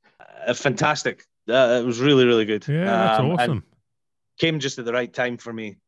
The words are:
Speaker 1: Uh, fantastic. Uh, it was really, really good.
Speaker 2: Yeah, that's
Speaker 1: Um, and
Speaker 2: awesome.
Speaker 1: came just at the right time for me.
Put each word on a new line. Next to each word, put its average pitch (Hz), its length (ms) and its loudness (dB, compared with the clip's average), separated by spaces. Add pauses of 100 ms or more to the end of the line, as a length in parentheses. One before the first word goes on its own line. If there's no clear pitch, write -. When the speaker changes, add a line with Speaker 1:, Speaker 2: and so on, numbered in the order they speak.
(460)
Speaker 1:
Uh, 120 80 0
fantastic. 139 680 -2 (240)
Uh, 123 340 4
it 117 40 -4
was 120 160 -4
really, 135 240 6
really 117 200 4
good. 107 220 -4
Speaker 2:
Yeah, 156 180 -2
that's 113 340 2
Speaker 1:
Um, 107 120 2
and 180 80 0
Speaker 2:
awesome. 127 240 -2 (760)
Speaker 1:
came 160 200 0
just 135 180 -6
at 123 80 -10
the 117 80 -4
right 123 180 -4
time 123 260 -4
for 117 160 -14
me. 110 240 -12 (100)